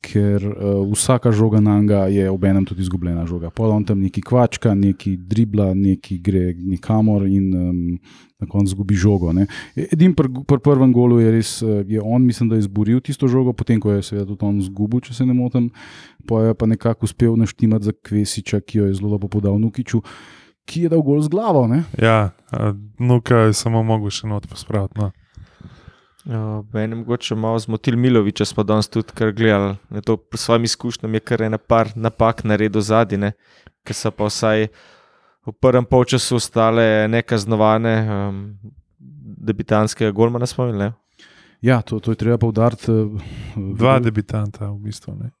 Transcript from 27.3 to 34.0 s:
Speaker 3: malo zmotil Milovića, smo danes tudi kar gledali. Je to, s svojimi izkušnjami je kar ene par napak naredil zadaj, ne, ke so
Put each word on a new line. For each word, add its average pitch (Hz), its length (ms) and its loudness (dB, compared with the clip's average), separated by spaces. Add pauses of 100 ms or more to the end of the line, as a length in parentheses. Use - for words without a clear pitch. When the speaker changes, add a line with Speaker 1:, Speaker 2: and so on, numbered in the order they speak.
Speaker 3:
malo 113 240 -2
zmotil 110 380 -2
Milovića, 113 480 2
smo - 180 -4
danes 107 240 0
tudi 113 220 -4
kar 110 240 -2
gledali. 101 420 2 (120)
Je 107 140 -10
to, 113 140 0 (140)
s - 100 -10
svojimi 117 260 0
izkušnjami 110 500 -6
je 110 60 0
kar 113 200 -2
ene 110 160 -2
par 113 360 0
napak 113 500 -2
naredil 107 380 0
zadaj, 104 360 0
ne, 104 140 -2 (480)
ke - 140 -14
so - 160 -6